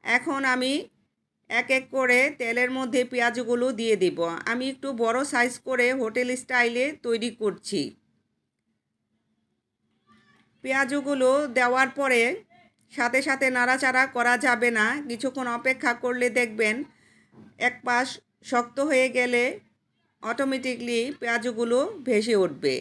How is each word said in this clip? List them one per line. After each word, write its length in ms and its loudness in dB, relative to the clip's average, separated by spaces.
এখন 360 -2
আমি 180 -2
এক 180 -2
এক 60 -4
করে 220 4
তেলের 360 0
মধ্যে 240 0
পেঁয়াজগুলো 560 0
দিয়ে 220 2
দিব। 160 0
আমি 200 -4
একটু 160 -8
বড় 160 0
সাইজ 220 0
করে 180 2
হোটেল 280 -2
স্টাইলে 420 0
তৈরি 240 -2
করছি। 420 -4
পেঁয়াজগুলো 680 0
দেওয়ার 300 4
পরে 240 2
সাথে 360 0
সাথে 180 0
নাড়াচাড়া 480 2
করা 180 4
যাবে 220 2
না, 80 4
কিছুক্ষণ 380 -4
অপেক্ষা 340 0
করলে 220 0
দেখবেন 380 0
এক 60 -4
পাশ 200 2
শক্ত 260 0
হয়ে 280 4
গেলে 260 2
অটোমেটিকলি 800 -2
পেঁয়াজগুলো 580 0
ভেসে 280 2
উঠবে। 360 -2